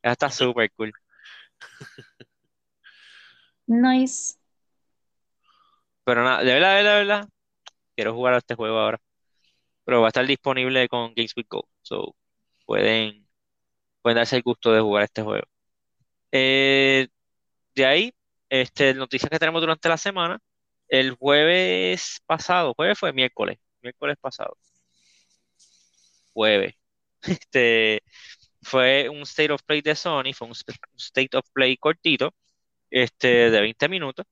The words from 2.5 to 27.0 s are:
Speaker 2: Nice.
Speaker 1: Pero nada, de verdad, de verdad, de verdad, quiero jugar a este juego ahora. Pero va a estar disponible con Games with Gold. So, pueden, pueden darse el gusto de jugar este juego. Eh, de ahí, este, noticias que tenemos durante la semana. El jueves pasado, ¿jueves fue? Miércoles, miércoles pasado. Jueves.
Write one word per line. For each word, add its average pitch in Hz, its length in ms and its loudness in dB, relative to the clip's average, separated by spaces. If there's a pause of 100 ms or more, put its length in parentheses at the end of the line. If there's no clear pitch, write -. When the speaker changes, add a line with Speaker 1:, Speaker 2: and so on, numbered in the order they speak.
Speaker 2:
Nice. 254 680 0 (1700)
Speaker 1:
Pero 123 180 2
nada, 123 200 0
de 127 100 4
verdad, 170 160 4
de 196 140 4
verdad, 208 100 4
de 208 60 4
verdad, 208 300 -2 (640)
quiero 110 180 -4
jugar 123 220 0
a - 20 2
este 120 180 -4
juego 113 220 -4
ahora. 110 240 -2 (840)
Pero 120 160 4
va 113 60 6
a - 20 4
estar 127 180 0
disponible 131 600 0
con 117 280 -6
Games 113 200 -4
with 120 140 -10
Gold. - 160 -8 (160)
So, - 340 -8 (500)
pueden, 107 640 -2 (760)
pueden 117 140 2
darse 117 180 0
el 123 80 0
gusto 117 280 0
de 110 100 6
jugar 104 240 0
este 110 180 -8
juego. 104 240 -6 (840)
Eh, 135 760 4 (680)
de 135 140 2
ahí, 185 260 2 (360)
este, 131 440 0
noticias 135 380 -6
que 160 80 -4
tenemos 165 220 -2
durante 160 280 -2
la 165 80 0
semana. 185 420 -6 (480)
El 131 260 0
jueves 180 1120 0
pasado, 160 480 -2
¿jueves 190 240 -2
fue? 156 140 -4
Miércoles, 123 440 -4 (240)
miércoles 139 400 -8
pasado. - 360 -12 (1800)
Jueves. 104 420 2 (460)